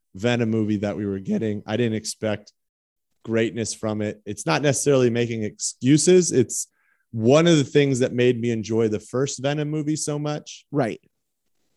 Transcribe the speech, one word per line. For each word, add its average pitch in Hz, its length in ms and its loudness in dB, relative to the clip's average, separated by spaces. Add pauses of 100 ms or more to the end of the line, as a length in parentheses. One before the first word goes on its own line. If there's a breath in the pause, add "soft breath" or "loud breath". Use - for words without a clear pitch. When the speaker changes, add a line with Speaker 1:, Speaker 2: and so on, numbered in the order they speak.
(140)
Speaker 1:
Venom 117 360 0
movie 107 280 0
that 101 180 -4
we 101 100 -6
were 98 140 -4
getting. 107 460 -4
I 107 120 -4
didn't 117 180 0
expect - 560 -6 (720)
greatness 113 480 -2
from 107 300 -4
it. 104 240 -6
It's 135 180 -10
not 156 160 0
necessarily 131 480 2
making 117 340 -2
excuses. 156 920 2
It's - 340 0 (460)
one 127 340 4
of 170 100 6
the 139 80 4
things 139 360 2
that 127 120 0
made 123 260 2
me 117 120 -2
enjoy 113 380 0
the 104 120 -4
first 131 400 -4
Venom 147 300 -2
movie 156 260 -4
so 147 220 -6
much - 520 -8
Speaker 2:
Right. 123 300 -2 (760)